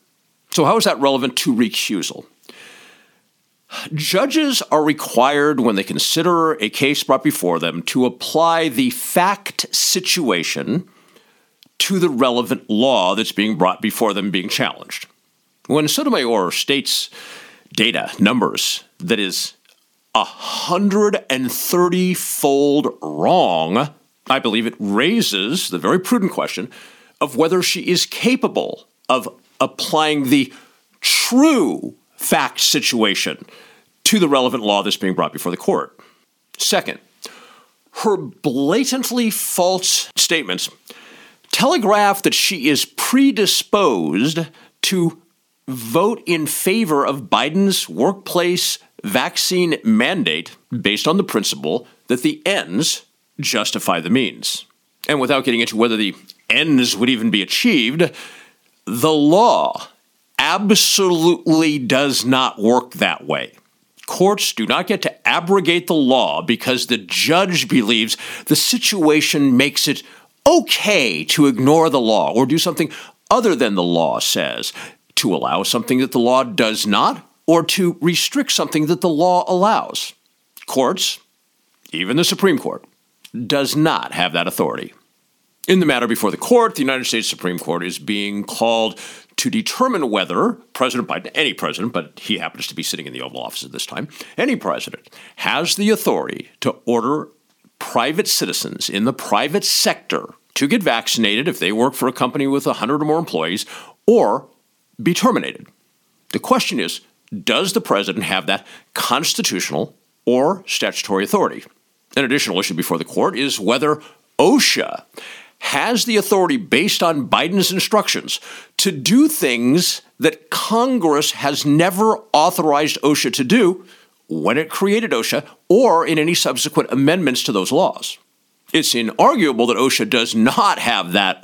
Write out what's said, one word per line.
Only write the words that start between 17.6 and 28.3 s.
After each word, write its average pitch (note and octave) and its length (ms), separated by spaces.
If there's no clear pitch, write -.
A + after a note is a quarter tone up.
data, A2 460
numbers, G2 640
that G#2 220
is - 340
a A2 80
hundred G3+ 1080
and B2+ 220
thirty-fold F3 1500
wrong, F#2 920
I C3 120
believe A2+ 260
it A2 140
raises D#3 880
the F3+ 100
very F3 220
prudent G3 320
question - 400
of C#3 160
whether D#3+ 260
she - 200
is E3+ 220
capable - 840